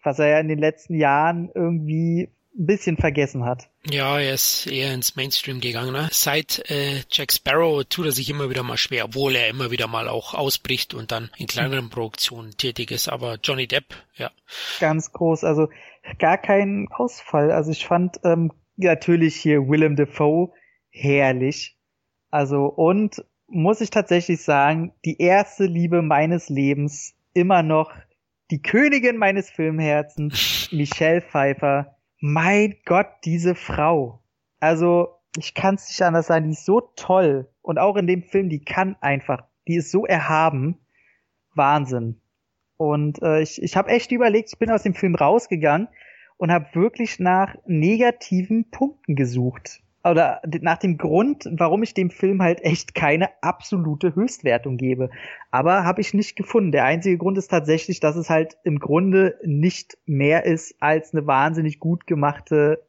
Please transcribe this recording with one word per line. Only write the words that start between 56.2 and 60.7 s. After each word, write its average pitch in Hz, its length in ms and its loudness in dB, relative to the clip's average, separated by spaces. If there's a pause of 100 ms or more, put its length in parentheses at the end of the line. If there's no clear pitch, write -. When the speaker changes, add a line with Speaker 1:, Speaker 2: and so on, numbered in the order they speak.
Speaker 1:
gefunden. 196 360 0
Der 135 140 4
einzige 170 320 2
Grund 190 200 -2
ist 185 120 -6
tatsächlich, 160 500 0
dass 151 160 0
es 170 140 -6
halt 160 340 0
im 147 160 0
Grunde 185 640 2
nicht 156 640 -2
mehr 147 400 2
ist 160 360 -2